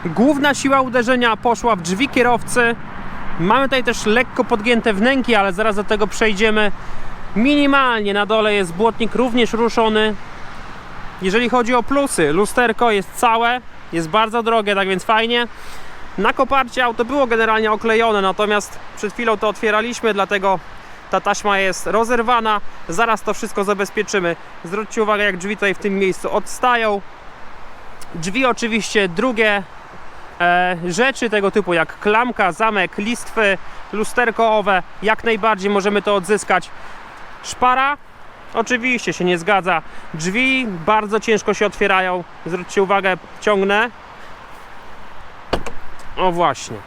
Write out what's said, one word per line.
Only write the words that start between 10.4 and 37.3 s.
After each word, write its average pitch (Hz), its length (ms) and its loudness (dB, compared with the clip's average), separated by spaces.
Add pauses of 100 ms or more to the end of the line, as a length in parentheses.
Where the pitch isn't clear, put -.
Jeżeli 214 280 2
chodzi 247 260 2
o 233 80 4
plusy, 262 500 2
lusterko 226 580 2
jest 196 240 -2
całe, 233 460 2 (320)
jest 165 160 -2
bardzo 220 340 2
drogie, 214 320 2
tak 196 120 2
więc 190 160 -2
fajnie. 233 440 2 (680)
Na 220 160 2
koparcie 262 520 0
auto 233 200 0
było 269 220 2
generalnie 220 440 2
oklejone, 220 500 2
natomiast 202 580 0 (160)
przed 208 180 -6
chwilą 226 240 0
to 214 100 -2
otwieraliśmy, 214 680 0
dlatego 196 460 0 (520)
ta 190 100 2
taśma 202 380 0
jest 190 280 0
rozerwana. 226 720 2 (280)
Zaraz 220 320 2
to 208 120 -2
wszystko 202 300 -4
zabezpieczymy. 196 720 0 (280)
Zwróćcie 208 400 -4
uwagę, 208 200 2
jak 196 140 0
drzwi 202 180 -4
tutaj 196 200 0
w - 40 -10
tym 196 200 -2
miejscu 190 320 0
odstają. 220 680 0 (1120)
Drzwi 196 300 -2
oczywiście 220 640 0
drugie, 208 540 0 (800)
e, 180 360 2 (100)
rzeczy 233 420 0
tego 202 220 2
typu 180 220 0
jak 160 260 0
klamka, 214 520 0
zamek, 202 460 0
listwy, 208 600 0 (360)
lusterko 220 640 2
owe, 190 260 2 (200)
jak 214 200 2
najbardziej 214 460 0
możemy 202 320 2
to 208 140 0
odzyskać. 190 540 0 (760)